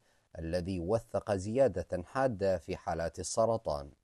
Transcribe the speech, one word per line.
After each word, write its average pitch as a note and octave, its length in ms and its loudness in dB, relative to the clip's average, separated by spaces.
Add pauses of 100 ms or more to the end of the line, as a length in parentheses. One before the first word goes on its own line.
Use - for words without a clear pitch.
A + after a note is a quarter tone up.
(380)
الذي E2+ 420 -2
وثق G2+ 540 0
زيادة F#2+ 720 0
حادة G2 540 0
في F2 180 -6
حالات E2 440 -4
السرطان. F2 720 0 (140)